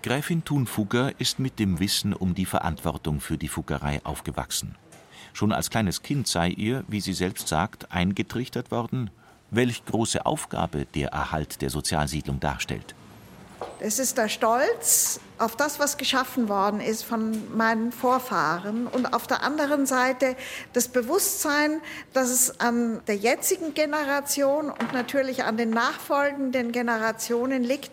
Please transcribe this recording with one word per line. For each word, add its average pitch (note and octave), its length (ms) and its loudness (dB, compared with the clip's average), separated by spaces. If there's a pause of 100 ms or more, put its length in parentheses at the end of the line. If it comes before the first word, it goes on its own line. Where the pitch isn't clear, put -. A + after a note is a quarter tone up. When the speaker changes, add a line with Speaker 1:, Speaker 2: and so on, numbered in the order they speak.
Speaker 1:
Gräfin D3+ 400 0
Thun-Fugger A#2+ 760 0
ist - 180 0
mit C3 180 -2
dem F#2+ 220 2
Wissen G2+ 340 0
um F#2 220 0
die F#2 100 0
Verantwortung D#2 760 -2
für D#2 160 -2
die D#2 100 -4
Fuggerei C#2+ 560 -2
aufgewachsen. - 720 -6 (560)
Schon G#2 220 2
als - 160 0
kleines A2 320 0
Kind C#3+ 260 -2
sei F2 220 2
ihr, A2+ 400 -2
wie G#2 100 -2
sie F#2+ 140 -4
selbst F2+ 340 -2
sagt, - 460 -2
eingetrichtert G2+ 760 -2
worden, A#2 400 -2 (420)
welch A#2+ 340 2
große - 400 0
Aufgabe E2 600 -2
der C#2 240 -2
Erhalt D2+ 520 -4
der C#2 80 0
Sozialsiedlung D2 720 -2
darstellt. - 520 -4 (880)
Speaker 2:
Es G#3+ 180 -2
ist C4 220 0
der G#3+ 100 2
Stolz B3+ 920 2 (200)
auf A3 160 0
das, D4 240 0
was C#4+ 180 2
geschaffen C4 500 0
worden G3+ 320 2
ist A3 240 -2
von A3 540 -4
meinen A3+ 340 2
Vorfahren, G#3 920 0
und B3 300 0
auf A#3+ 100 0
der - 160 0
anderen C#4 460 2
Seite C4 480 2 (380)
das A#3+ 140 2
Bewusstsein, D4+ 960 2 (320)
dass B3+ 160 2
es - 300 2
an A#3 480 2
der G#3 80 2
jetzigen C#4+ 580 0
Generation C#4+ 960 0
und - 240 -4
natürlich C4 500 0
an A3 140 0
den A#3 140 2
nachfolgenden C4+ 1000 0
Generationen A#3 920 0
liegt, C4 300 -2